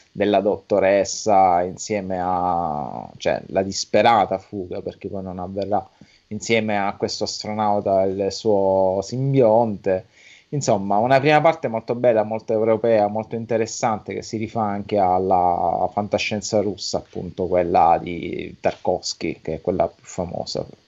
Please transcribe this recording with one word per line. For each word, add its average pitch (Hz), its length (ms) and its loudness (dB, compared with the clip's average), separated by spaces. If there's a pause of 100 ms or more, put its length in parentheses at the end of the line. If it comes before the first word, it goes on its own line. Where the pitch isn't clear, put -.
(120)
della 101 280 2
dottoressa 95 1200 2
insieme 92 580 -6
a, 85 960 -4
cioè, - 300 -2
la 92 160 -2
disperata 101 720 2
fuga, 92 440 -10
perché 92 280 -12
poi 95 140 -10
non 92 160 -10
avverrà, 95 460 -4 (420)
insieme 107 520 -2
a 98 160 -2
questo - 300 -4
astronauta 104 800 0
e 98 40 0
il 98 220 -2
suo 95 680 2
simbionte. 113 1040 2 (440)
Insomma, 101 500 0
una 127 200 4
prima 151 220 4
parte 160 260 2
molto 113 280 -4
bella, 120 280 4
molto 110 300 -4
europea, 110 540 4
molto 107 280 -4
interessante, 113 800 -4
che 101 80 -6
si - 160 -8
rifà 110 240 -4
anche 101 360 -2
alla 90 920 2
fantascienza 104 720 -2
russa, 95 380 -4
appunto, 92 480 -8
quella 87 540 4
di 85 600 -8
Tarkovsky, - 800 -4
che 78 140 -6
è 78 60 -10
quella 87 260 0
più - 180 -12
famosa, - 600 -8 (220)